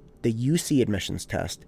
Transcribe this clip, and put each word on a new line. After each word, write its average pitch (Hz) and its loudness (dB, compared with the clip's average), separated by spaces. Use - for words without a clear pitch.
the 120 2
U 131 2
C 139 2
admissions 98 -2
test - -6